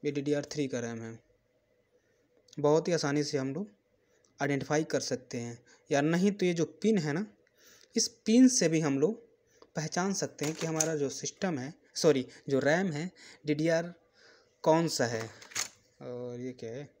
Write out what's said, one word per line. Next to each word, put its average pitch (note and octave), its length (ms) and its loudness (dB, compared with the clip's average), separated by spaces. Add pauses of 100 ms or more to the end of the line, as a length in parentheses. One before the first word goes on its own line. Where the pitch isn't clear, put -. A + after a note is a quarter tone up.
ये D3 80 -2
डीडीआर C#3+ 340 -2
थ्री D3 220 -4
का C3 120 -4
रैम A#2 220 -8
है। A2+ 180 -12 (1400)
बहुत D3+ 300 4
ही F3+ 60 2
आसानी D3 300 0
से D3 140 -2
हम C3+ 160 -2
लोग F#3+ 140 -8 (720)
आइडेंटिफाई C#3+ 440 0
कर D3+ 160 -2
सकते - 380 -6
हैं, A#2+ 200 -8 (320)
या C#3+ 120 2
नहीं F3 300 2
तो G3 140 -2
ये F3+ 80 2
जो E3 120 0 (160)
पिन G#3+ 160 4
है D3+ 160 0
ना, F#3 120 -2 (720)
इस A3+ 120 0 (180)
पिन B3 220 8
से F#3+ 220 4
भी D#3+ 100 4
हम C#3+ 200 2
लोग F#3 220 2 (540)
पहचान F3+ 380 -2
सकते D3 320 -6
हैं D#3+ 100 -2
कि E3 120 -6
हमारा D#3+ 280 0
जो C#3+ 140 -2
सिस्टम D3+ 500 -6
है, C3 140 -10 (220)
सॉरी, C#3 300 2 (240)
जो C#3 100 2
रैम D#3+ 320 2
है, D3+ 180 -6 (360)
डीडीआर E3 480 0 (720)
कौन E3 240 4
सा C#3+ 180 0
है। A#2 160 -4
और B2 1160 -12
ये B2+ 140 -8
क्या A#2+ 180 -12
है? C3+ 180 -12 (120)